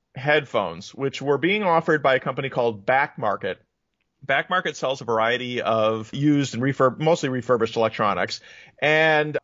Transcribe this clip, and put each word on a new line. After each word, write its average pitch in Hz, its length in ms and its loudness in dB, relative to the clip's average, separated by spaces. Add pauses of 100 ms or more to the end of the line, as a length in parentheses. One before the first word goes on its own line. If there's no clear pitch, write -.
(140)
headphones, 127 800 -2
which 135 280 -6
were 143 160 2
being 190 260 0
offered 165 400 2
by 131 120 4
a 127 40 0
company 135 300 -6
called 117 360 -2
Back 135 320 0
Market. 98 420 -4 (640)
Back 139 260 -2
Market 180 260 -2
sells 135 260 -4
a - 40 -12
variety 120 560 0
of 110 500 0
used 143 440 0
and 120 80 -2
refurb-, 135 360 2
mostly 156 300 2
refurbished 120 460 0
electronics. 107 640 0 (380)
And 151 640 2